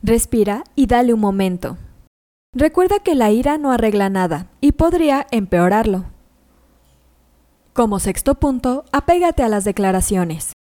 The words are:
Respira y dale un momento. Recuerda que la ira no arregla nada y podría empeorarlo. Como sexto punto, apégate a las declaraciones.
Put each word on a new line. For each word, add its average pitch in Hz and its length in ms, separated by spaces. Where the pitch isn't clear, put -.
Respira 220 600
y 269 120
dale 247 260
un 220 80
momento. 190 560
Recuerda 359 460
que 359 140
la 233 160
ira 269 280
no 285 140
arregla 208 380
nada 185 380
y 285 120
podría 320 600
empeorarlo. 190 760
Como 214 260
sexto 202 380
punto, 262 560
apégate 339 500
a 233 60
las 208 160
declaraciones. 185 880